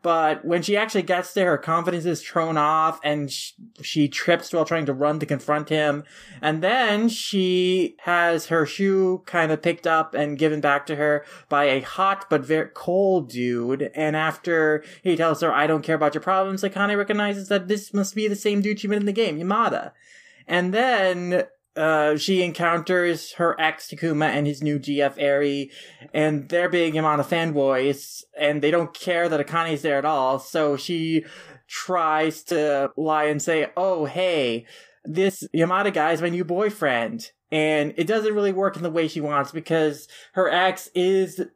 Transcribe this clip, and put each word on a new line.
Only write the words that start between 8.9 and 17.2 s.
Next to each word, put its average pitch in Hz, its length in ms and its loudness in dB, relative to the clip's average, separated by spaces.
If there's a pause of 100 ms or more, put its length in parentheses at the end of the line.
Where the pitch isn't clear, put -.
kind 160 240 0
of 156 120 0
picked 170 220 -2
up 160 300 0
and 147 240 -2
given 151 220 2
back 143 260 0
to 156 80 -4
her 147 300 0 (240)
by 147 160 2
a 135 160 4
hot 190 500 -2
but 143 140 2
very 156 280 0
cold 185 580 0
dude. 123 680 -2
And 156 180 0
after 156 680 0 (180)
he 180 140 2
tells 160 240 0
her, 165 120 2
"I 147 140 4
don't 156 160 0
care 160 140 0
about 151 180 2
your 151 80 -4
problems," 190 400 0
Akane 202 340 -2
recognizes 202 520 -2